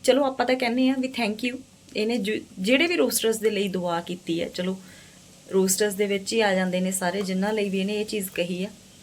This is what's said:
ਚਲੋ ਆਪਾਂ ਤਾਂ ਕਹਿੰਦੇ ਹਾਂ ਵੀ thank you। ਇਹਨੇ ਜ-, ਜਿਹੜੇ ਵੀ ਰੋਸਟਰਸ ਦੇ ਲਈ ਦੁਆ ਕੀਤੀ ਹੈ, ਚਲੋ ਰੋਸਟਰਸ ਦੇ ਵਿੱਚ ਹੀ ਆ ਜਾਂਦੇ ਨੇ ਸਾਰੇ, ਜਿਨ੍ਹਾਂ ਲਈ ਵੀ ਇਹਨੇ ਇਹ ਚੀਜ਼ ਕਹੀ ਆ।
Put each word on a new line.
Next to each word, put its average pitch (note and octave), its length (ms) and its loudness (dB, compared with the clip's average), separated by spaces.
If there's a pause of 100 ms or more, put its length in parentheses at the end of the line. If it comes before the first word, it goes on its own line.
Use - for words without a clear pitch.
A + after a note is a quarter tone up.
ਚਲੋ C4 220 4
ਆਪਾਂ C4 220 0
ਤਾਂ B3+ 80 2
ਕਹਿੰਦੇ B3+ 340 2
ਹਾਂ C4+ 100 2
ਵੀ B3+ 100 -2
thank A#3 400 -4
you। B3+ 100 -8 (380)
ਇਹਨੇ A3+ 220 0
ਜ-, G#3 240 -4 (160)
ਜਿਹੜੇ B3+ 280 4
ਵੀ F4 100 0
ਰੋਸਟਰਸ A3+ 420 2
ਦੇ G#3+ 120 2
ਲਈ G3+ 180 -2
ਦੁਆ F3 320 -2
ਕੀਤੀ F3 400 -4
ਹੈ, E3 80 -4
ਚਲੋ F#3 280 -4 (760)
ਰੋਸਟਰਸ F#3+ 420 2
ਦੇ G3+ 120 0
ਵਿੱਚ G3 260 -2
ਹੀ A3+ 80 2
ਆ G3+ 140 4
ਜਾਂਦੇ F#3 260 0
ਨੇ F#3 100 0
ਸਾਰੇ, F#3+ 320 -2
ਜਿਨ੍ਹਾਂ F#3+ 300 0
ਲਈ G#3 160 0
ਵੀ F#3+ 120 -2
ਇਹਨੇ G#3 200 -2
ਇਹ G#3+ 40 -2
ਚੀਜ਼ G#3 260 -6
ਕਹੀ F3 340 -4
ਆ। G#3 40 -8 (340)